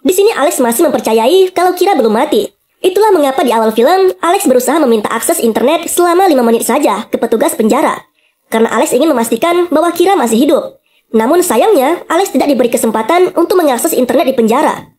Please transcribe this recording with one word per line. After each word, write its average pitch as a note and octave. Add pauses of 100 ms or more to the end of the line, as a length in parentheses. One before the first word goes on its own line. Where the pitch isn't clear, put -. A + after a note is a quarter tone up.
Di C4+
sini G#4
Alex C#4+
masih A#3+
mempercayai C4
kalau F4+
Kira F#4
belum A3+
mati. A3+ (240)
Itulah G4+
mengapa C#4+
di A#3+
awal A3
film, F#4
Alex F4
berusaha B3+
meminta A3+
akses A#3
internet C4+
selama F4
lima B3+
menit A#3
saja A#3
ke -
petugas A3
penjara. B3+ (480)
Karena A3
Alex C4+
ingin D4+
memastikan D#4
bahwa D#4+
Kira F4+
masih A#3
hidup. C#4 (320)
Namun B3
sayangnya, F4
Alex F#4
tidak D4
diberi B3
kesempatan A#3
untuk F4
mengakses C#4
internet B3+
di C4
penjara. A3+